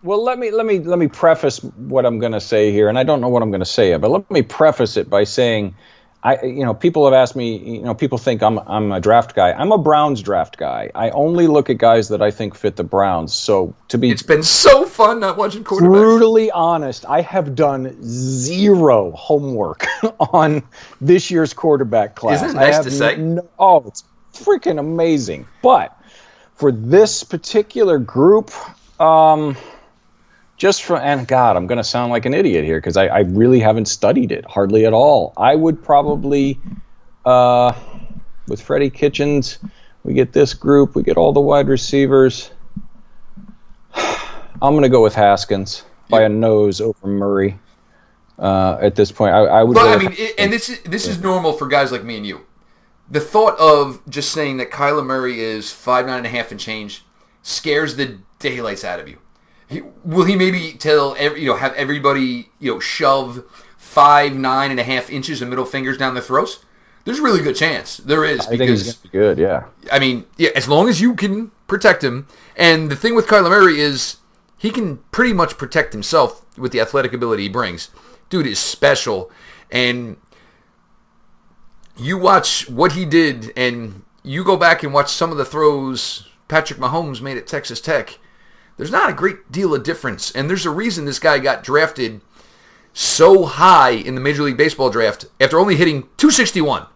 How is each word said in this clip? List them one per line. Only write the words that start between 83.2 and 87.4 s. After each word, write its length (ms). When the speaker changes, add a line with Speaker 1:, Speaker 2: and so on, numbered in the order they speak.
Speaker 2:
and 460
you 220
go 120
back 260
and 100
watch 200
some 200
of 60
the 60
throws 840
Patrick 320
Mahomes 420
made 160
at 100